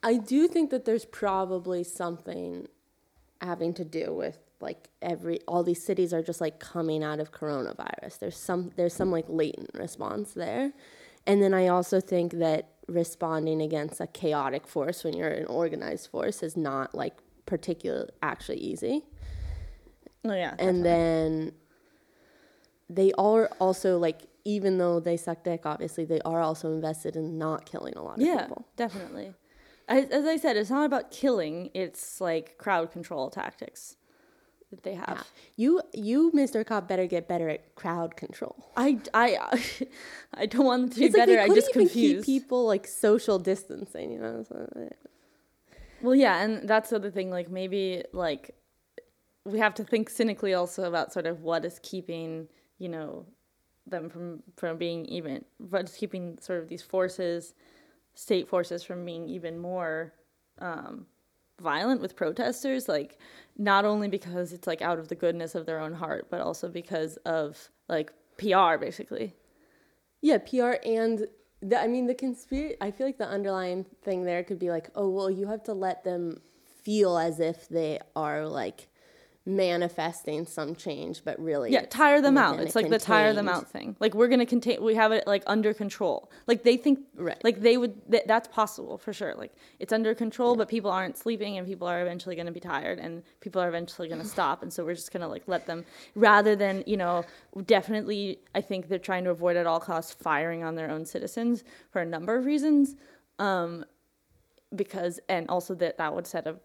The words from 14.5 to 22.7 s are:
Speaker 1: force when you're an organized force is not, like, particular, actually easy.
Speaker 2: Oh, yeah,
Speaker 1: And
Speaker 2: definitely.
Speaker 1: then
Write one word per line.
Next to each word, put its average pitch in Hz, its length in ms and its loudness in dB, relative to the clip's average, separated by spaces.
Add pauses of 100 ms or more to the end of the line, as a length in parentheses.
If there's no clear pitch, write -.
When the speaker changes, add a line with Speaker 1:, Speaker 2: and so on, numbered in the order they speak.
Speaker 1:
force 139 380 -4
when 160 120 -2
you're 165 120 -2
an - 180 -4
organized - 640 -4
force - 320 -2
is 160 140 -6
not, 135 380 -4
like, - 240 -6 (280)
particular, - 640 -4 (140)
actually - 360 -4
easy. - 460 -2 (1200)
Speaker 2:
Oh, 220 100 -2
yeah, 175 240 -2
Speaker 1:
And 180 240 2
Speaker 2:
definitely. - 0 -
Speaker 1:
then 160 680 2 (1400)